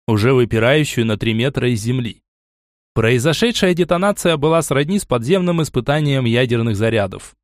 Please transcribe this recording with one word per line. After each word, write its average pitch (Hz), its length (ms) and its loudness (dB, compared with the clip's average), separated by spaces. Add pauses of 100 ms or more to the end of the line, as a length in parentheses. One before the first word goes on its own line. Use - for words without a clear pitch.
уже 110 240 2
выпирающую 123 760 2
на 110 120 -2
три 117 160 -2
метра 123 360 -2
из 113 120 -2
земли. 120 400 -4 (720)
Произошедшая 147 800 2
детонация 175 640 0
была 160 240 2
сродни 151 360 -2
с 196 60 -4
подземным 170 580 0
испытанием 143 640 -2
ядерных 117 540 0
зарядов. 101 680 -2